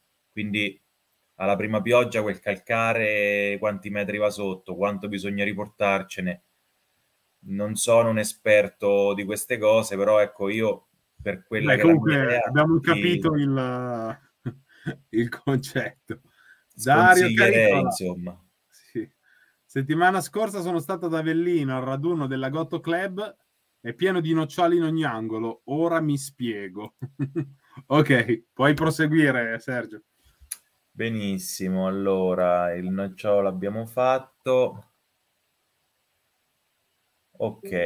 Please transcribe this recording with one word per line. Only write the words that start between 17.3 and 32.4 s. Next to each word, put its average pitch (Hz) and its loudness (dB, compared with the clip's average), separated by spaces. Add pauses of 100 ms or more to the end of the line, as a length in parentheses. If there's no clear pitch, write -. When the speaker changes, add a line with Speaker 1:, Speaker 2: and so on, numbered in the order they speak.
Speaker 2:
Caricola. 104 6
Speaker 1:
insomma. 90 -4 (240)
Speaker 2:
Sì. - -12 (540)
Settimana 165 0
scorsa 202 -4
sono 170 -2
stato 175 -6
ad 165 -2
Avellino 160 0
al 131 -4
raduno 139 -4
della 131 -4
Gotto 160 -6
Club, 185 -6 (460)
è 117 -10
pieno 180 0
di 160 -2
noccioli 170 2
in 170 2
ogni 160 0
angolo, 113 -4
ora 165 0
mi 147 0
spiego. 107 -8 (240)
<laughs> 143 -8 (260)
Ok, 135 2
puoi 143 2
proseguire, 151 0
Sergio. 113 -8 (880)
Speaker 1:
Benissimo, 95 -4
allora 90 0